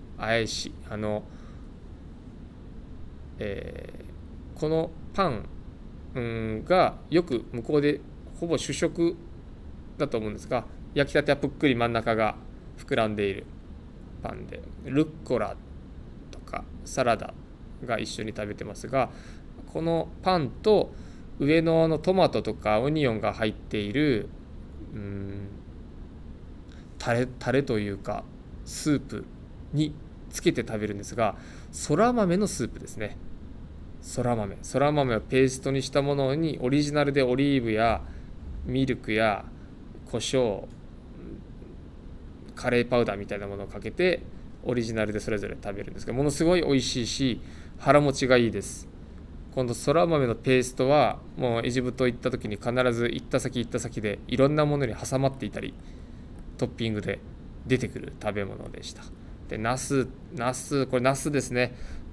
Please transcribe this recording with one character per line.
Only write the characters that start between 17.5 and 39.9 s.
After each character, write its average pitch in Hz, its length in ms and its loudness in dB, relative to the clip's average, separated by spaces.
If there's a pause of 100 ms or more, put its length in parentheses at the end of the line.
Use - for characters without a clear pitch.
が 120 140 -2
一 113 120 -4
緒 - 120 -6
に 110 120 -4
食 107 140 -4
べ 104 60 -6
て 104 100 -8
ま 104 100 -8
す - 140 -10
が、 131 220 2 (640)
こ 160 100 -2
の 165 260 2 (140)
パ 185 160 4
ン 135 120 2
と - 420 4 (460)
上 156 240 6
の 165 220 6
あ 165 40 6
の 160 100 4
ト 180 160 4
マ 175 160 8
ト 110 120 2
と - 120 -2
か 107 260 4
オ 131 80 2
ニ 151 180 4
オ 113 80 4
ン 107 60 -2
が 104 120 2
入 110 180 0
っ - 40 -8
て - 240 -4
い 104 140 -2
る、 127 360 2 (640)
う 110 40 -8
ん、 98 500 -6 (1500)
タ 120 160 0
レ、 123 120 4
タ 123 260 -4
レ 135 100 6
と 131 160 0
い 104 120 0
う 98 80 -4
か - 260 -6 (400)
ス - 280 0
ー 139 80 4
プ 110 240 -8 (480)
に - 220 0 (360)
つ - 120 -8
け 165 100 6
て 123 140 -2
食 113 120 -4
べ 104 100 0
る 104 60 -2
ん 101 40 -6
で 101 60 -8
す - 100 -10
が、 110 220 2 (340)
そ - 260 0
ら 233 160 6
豆 196 240 4
の 202 100 4
ス - 180 -2
ー - 40 -2
プ - 100 -10
で - 80 -12
す - 100 -12
ね。 107 200 -6 (840)
そ - 220 -4
ら 120 140 2
豆、 101 260 -4
そ - 160 -2
ら 143 140 6
豆 135 240 4
を 107 40 2
ペ 131 240 6
ー 131 40 6
ス 131 120 -2
ト 139 100 -2
に 135 120 2
し 131 60 -6
た 143 140 4
も 143 120 2
の 139 200 2
に 160 260 0
オ 123 80 2
リ 143 140 6
ジ 147 100 0
ナ 147 120 4
ル 139 80 2
で 139 100 6
オ 127 140 4
リ 139 240 6
ー - 20 -2
ブ 113 100 0
や 107 300 4 (640)
ミ 131 180 2
ル 127 120 2
ク - 160 -4
や 107 320 4 (640)